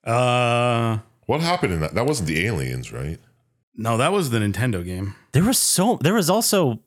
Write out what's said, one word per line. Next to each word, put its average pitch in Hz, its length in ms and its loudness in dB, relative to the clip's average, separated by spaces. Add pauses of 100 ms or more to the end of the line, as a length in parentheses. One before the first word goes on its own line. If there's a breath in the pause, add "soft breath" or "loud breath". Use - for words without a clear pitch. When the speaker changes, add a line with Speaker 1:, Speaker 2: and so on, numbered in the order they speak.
Speaker 1:
Uh, 120 920 2 (280)
Speaker 2:
What 143 160 0
happened 170 320 0
in 82 80 -2
that? 78 120 -4
That 110 120 0
wasn't 135 220 -2
the 80 180 0
aliens, 64 460 -4
right? 67 280 -8 (560)
Speaker 1:
no, 113 200 -2
that 139 160 2
was 185 180 0
the 113 100 0
Nintendo 101 440 -2
game. 92 320 -8 (160)
Speaker 3:
There 165 120 4
was 247 140 2
so, 202 440 2
there 165 120 4
was 185 160 2
also 185 580 2